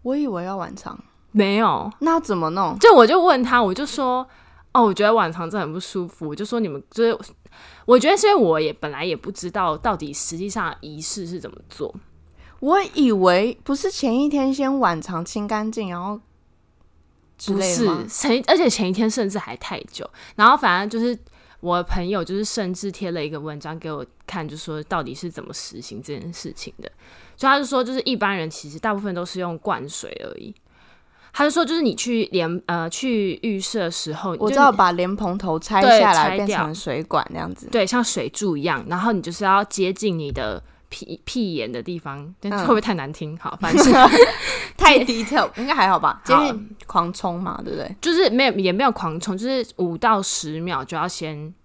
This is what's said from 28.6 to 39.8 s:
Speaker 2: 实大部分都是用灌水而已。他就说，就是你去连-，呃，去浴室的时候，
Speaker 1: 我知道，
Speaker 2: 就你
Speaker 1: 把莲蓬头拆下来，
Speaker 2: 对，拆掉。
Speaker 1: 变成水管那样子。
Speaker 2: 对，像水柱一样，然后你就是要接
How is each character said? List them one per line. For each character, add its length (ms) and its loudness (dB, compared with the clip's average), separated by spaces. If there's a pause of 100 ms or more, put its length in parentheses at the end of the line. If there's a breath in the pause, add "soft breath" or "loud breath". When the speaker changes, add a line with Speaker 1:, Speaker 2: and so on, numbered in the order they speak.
Speaker 2:
实 120 -16
大 120 -2
部 60 -2
分 160 -6
都 100 -6
是 140 -8
用 200 -6
灌 300 -6
水 220 -12 (140)
而 140 -12
已。 140 -16 (840 soft breath)
他 60 0
就 80 4
说， 140 2
就 100 -2
是 80 0
你 140 0
去 340 -2
连-， 180 0 (180)
呃， 220 -4
去 540 -2
浴 180 -2
室 200 -4
的 100 -2
时 240 -6
候， 240 -6
Speaker 1:
我 100 0
知 60 0
道， 120 6
Speaker 2:
就 40 6
你 60 -2
Speaker 1:
把 160 4
莲 240 -2
蓬 200 -4
头 220 -2
拆 240 0
下 300 8
来， 180 4
Speaker 2:
对， 0 -
拆 60 -2
掉。 100 -2
Speaker 1:
变 140 0
成 120 -4
水 300 -6
管 300 -2
那 80 -8
样 120 -8
子。 200 -16
Speaker 2:
对， 120 2
像 200 0
水 240 -2
柱 280 -2
一 60 -6
样， 260 -2
然 80 -4
后 140 0
你 100 0
就 120 -10
是 100 -8
要 220 4
接 280 -2